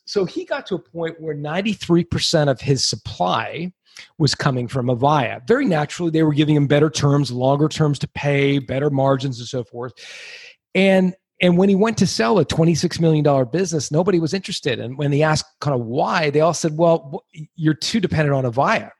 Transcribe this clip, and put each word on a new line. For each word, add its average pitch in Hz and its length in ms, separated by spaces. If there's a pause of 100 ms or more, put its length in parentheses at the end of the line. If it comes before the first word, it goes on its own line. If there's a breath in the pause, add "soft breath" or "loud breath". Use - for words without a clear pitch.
so 196 200
he 349 200
got 285 220
to - 80
a 165 60
point 165 400
where 156 140
ninety-three 170 720
percent 151 460
of 127 100
his 131 240
supply 156 880 (460 loud breath)
was 151 160
coming 127 320
from 123 200
Avaya. 123 600
Very 262 180
naturally, 165 460
they 156 140
were 151 100
giving 151 220
him 143 100
better 147 240
terms, 143 400
longer 135 380
terms 147 320
to 143 80
pay, 139 500
better 135 320
margins 135 480
and 120 80
so 127 160
forth. 120 300 (840 loud breath)
And, 190 400 (280)
and 180 140
when 196 140
he 196 40
went 220 240
to 196 80
sell 220 320
a 151 60
twenty-six 165 560
million 160 240
dollar 139 220
business, 160 440
nobody 175 300
was 165 140
interested. 175 440
And 120 200
when 143 120
they 143 120
asked 156 240 (140)
kind 143 140
of 120 120
why, 165 420
they 147 140
all 170 100
said, 156 240
"Well, 165 480 (100)
wh-, 160 60 (160)
you're 156 160
too - 260
dependent 156 360
on 131 100
Avaya, 131 560